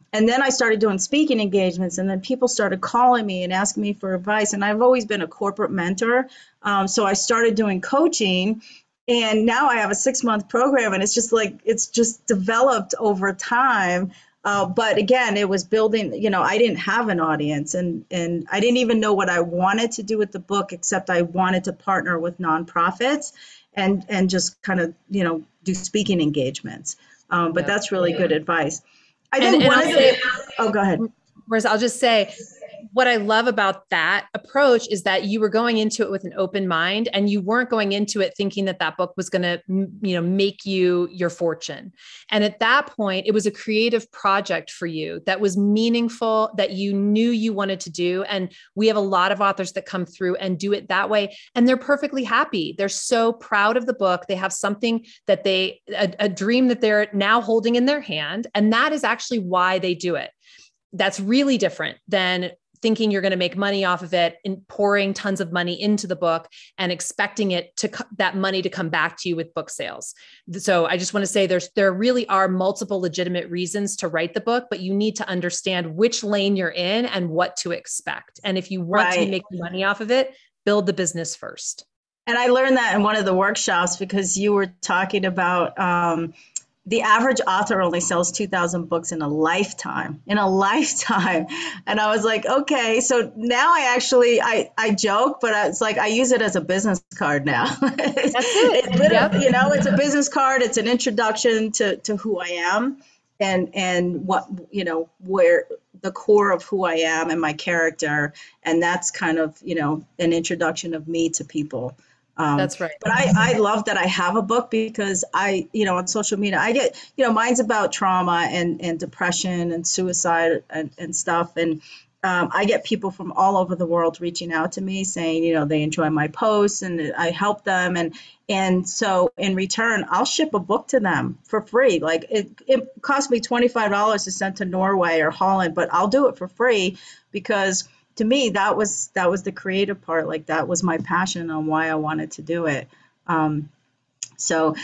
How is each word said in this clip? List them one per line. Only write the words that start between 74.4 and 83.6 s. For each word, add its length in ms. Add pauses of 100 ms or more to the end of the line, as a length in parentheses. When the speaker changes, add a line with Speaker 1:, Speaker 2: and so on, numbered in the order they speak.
Speaker 2:
book, 280
but 100
you 140
need 240
to 100
understand 680
which 280
lane 320
you're 140
in 360
and 240
what 280
to 140
expect. 720
And 140
if 140
you 100
want 300
to 80
be 60
Speaker 1:
Right. 60
Speaker 2:
making 280
money 240
off 180
of 100
it, 220 (320)
build 200
the 80
business 420
first. 500 (420)
Speaker 1:
And 100
I 100
learned 300
that 160
in 100
one 120
of 100
the 80
workshops 640